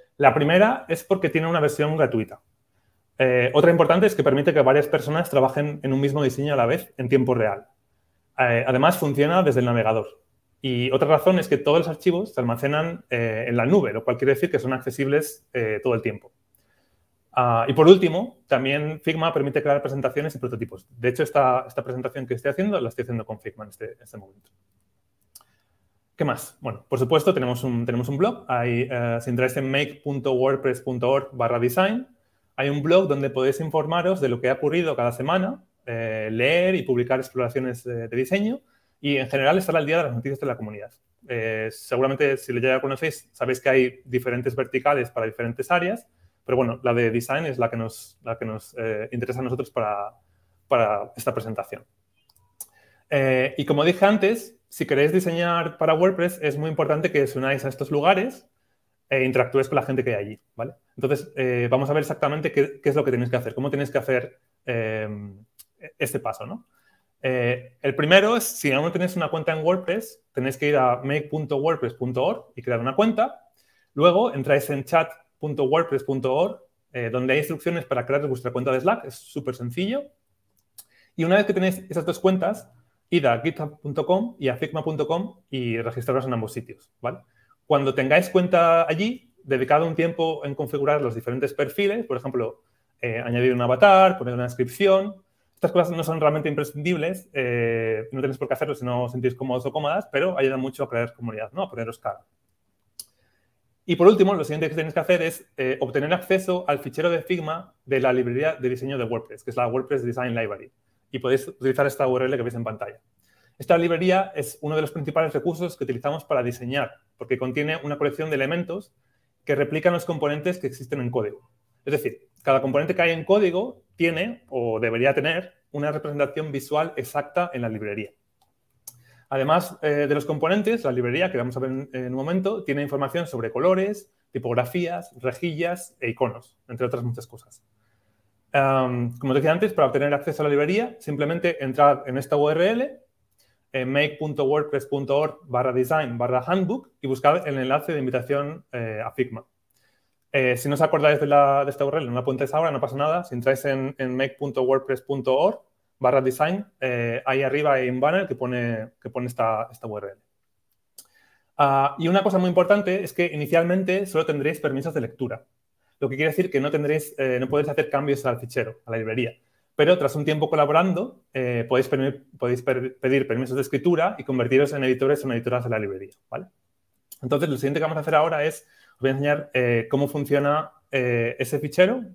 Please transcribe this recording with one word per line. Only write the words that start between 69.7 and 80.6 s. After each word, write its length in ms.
tenéis 240
que 120
ir 60
a 280
make 260
punto 280
wordpress 360
punto 300
org 220
y 60
crear 180
una 160
cuenta. 460
Luego 400
entráis 360
en 140
chat 280
punto 260
wordpress 380
punto 300
org, 280
eh, 200
donde 220
hay 60
instrucciones 460
para 200
crear 220
vuestra 240
cuenta 200
de 100
Slack. 240
Es 100
súper 400
sencillo. 480